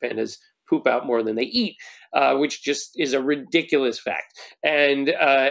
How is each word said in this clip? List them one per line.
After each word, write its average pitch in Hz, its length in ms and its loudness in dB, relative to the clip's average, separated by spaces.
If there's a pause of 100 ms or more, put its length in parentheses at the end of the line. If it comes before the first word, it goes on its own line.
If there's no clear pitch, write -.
pandas 110 340 -6 (320)
poop - 180 0
out 123 200 0
more 120 160 0
than 110 140 -2
they 120 80 -2
eat, 226 320 -4 (380)
uh, 139 220 2
which 143 260 -2
just 139 340 -6
is 143 160 -2
a 135 100 0
ridiculous 143 760 0
fact. - 400 -8 (240)
And, 143 480 2
uh, 139 400 4